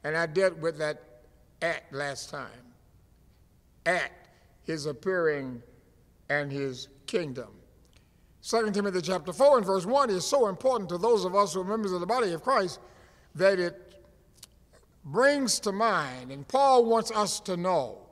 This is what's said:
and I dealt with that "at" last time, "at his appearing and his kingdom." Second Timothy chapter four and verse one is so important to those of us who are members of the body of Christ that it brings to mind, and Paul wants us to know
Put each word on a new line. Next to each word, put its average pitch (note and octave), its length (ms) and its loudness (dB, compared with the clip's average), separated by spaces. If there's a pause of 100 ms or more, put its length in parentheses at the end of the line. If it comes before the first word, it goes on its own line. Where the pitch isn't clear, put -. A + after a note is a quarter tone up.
and D3+ 100 -4
I E3+ 100 0
dealt F3 340 0
with D#3+ 180 -4
that - 480 -8 (360)
"at" E3 300 -6
last C#3 380 -8
time, A#2+ 440 -16 (1120)
"at E3 280 -2 (500)
his D#3 220 -8
appearing D3 760 -2 (680)
and C#3+ 240 -2
his C3+ 340 -6 (180)
kingdom." C3 440 -6 (960)
Second A3 280 0
Timothy G3+ 260 -2
chapter F3 320 -4
four C#4 240 6
and G#3 100 2
verse F#3 200 0
one C4 240 2
is F3+ 160 -2
so B3+ 240 2
important G3+ 400 -2
to F3 80 -4
those G#3 260 2
of F#3 100 -4
us G3 200 2
who F#3 80 -2
are - 20 -6
members G3+ 300 -4
of F3 80 -4
the F3 40 -4
body G#3+ 280 0
of D#3+ 100 -8
Christ G3+ 340 0 (580)
that F#3+ 220 4
it - 460 -6 (1000)
brings B3+ 560 2
to G3+ 100 -2
mind, D3+ 580 -2
and C#3 160 -12
Paul C4 380 6
wants A3+ 260 2
us G#3 300 -2
to F#3 160 -6
know E3+ 440 -2 (120)